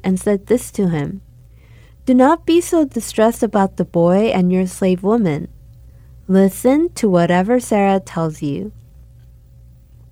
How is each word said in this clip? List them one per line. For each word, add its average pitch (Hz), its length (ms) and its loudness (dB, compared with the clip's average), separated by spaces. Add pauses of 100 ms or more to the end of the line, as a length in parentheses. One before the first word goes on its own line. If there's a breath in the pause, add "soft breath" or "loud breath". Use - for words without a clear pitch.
and 185 140 0
said 202 280 -2
this - 260 -2
to 196 160 -2
him, 165 340 -4 (840 soft breath)
"Do 262 100 2
not 285 300 4
be 339 160 2
so 330 240 0
distressed 226 580 -2
about 202 340 0
the 180 80 -2
boy 175 420 2
and 180 260 0
your 185 140 0
slave 185 360 -2
woman. 185 460 -2 (800 soft breath)
Listen 240 640 2
to 220 140 -2
whatever 180 520 2
Sarah 196 400 0
tells 165 420 -6
you." 170 300 -6 (1400)